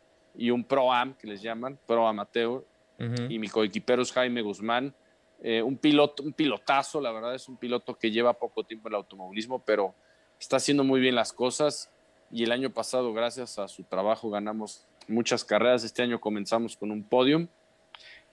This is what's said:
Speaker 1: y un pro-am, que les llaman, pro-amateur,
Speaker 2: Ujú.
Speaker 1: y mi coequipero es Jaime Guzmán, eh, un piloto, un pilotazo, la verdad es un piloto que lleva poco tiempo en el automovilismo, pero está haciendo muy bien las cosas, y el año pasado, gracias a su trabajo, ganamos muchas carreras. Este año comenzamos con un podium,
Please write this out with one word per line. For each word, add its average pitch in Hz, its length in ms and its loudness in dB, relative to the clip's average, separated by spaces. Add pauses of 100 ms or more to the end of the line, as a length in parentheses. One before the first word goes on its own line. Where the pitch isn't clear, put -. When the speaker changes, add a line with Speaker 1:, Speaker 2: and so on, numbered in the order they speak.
(340)
Speaker 1:
y 120 160 0
un 120 140 2
pro-am, 127 500 2
que - 120 -18
les 104 160 -10
llaman, 117 440 -8
pro-amateur, 117 800 2 (340)
Speaker 2:
Ujú. 120 300 -4
Speaker 1:
y 113 100 -4
mi 107 100 -4
coequipero 110 540 2
es 120 100 -4
Jaime 123 280 0
Guzmán, 113 540 -2 (480)
eh, 113 180 2
un 127 160 0
piloto, 147 460 4
un 147 100 -6
pilotazo, 139 680 0
la 123 100 -4
verdad 113 240 -6
es 131 140 -14
un 127 80 -18
piloto 120 400 -6
que 113 160 -2
lleva 120 200 4
poco 110 300 -4
tiempo 110 260 -12
en 107 40 -12
el 107 60 -2
automovilismo, 101 600 -8
pero 101 340 0 (460)
está - 200 0
haciendo 143 260 2
muy 135 160 4
bien 127 160 4
las 113 160 0
cosas, 135 580 -2 (400)
y 117 140 -2
el 117 80 2
año 127 180 -2
pasado, 120 420 -2
gracias 117 460 -4
a 98 80 -4
su - 160 -16
trabajo, 104 480 -2
ganamos 107 560 -6 (220)
muchas 113 360 0
carreras. 113 400 4
Este 117 180 -4
año 120 180 -2
comenzamos 107 560 -2
con 104 160 -8
un 104 100 -6
podium, 139 460 2 (840)